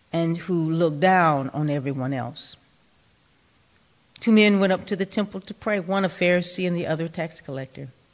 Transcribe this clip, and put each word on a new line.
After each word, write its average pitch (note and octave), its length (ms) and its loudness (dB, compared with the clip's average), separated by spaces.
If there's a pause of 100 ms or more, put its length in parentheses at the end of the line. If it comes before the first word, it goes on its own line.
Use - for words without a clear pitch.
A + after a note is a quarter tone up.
(120)
and E3 240 0
who E3 360 -2
looked D#3+ 280 0
down E3 520 4
on D3+ 180 -2
everyone C#3 440 -4
else. B2+ 440 -10 (1600)
Two A#3 120 0
men G#3 280 6
went F#3+ 140 4
up - 140 -4
to G#3 80 -4
the F#3+ 100 -2
temple G3 360 -4
to - 120 -14
pray, G#3 260 -4
one F#3+ 240 -2
a F#3 60 0
Pharisee F3+ 560 0
and F3 100 0
the E3+ 120 -4
other D#3+ 180 -2
a E3 40 -6
tax E3 300 -8
collector. C3+ 500 -10 (240)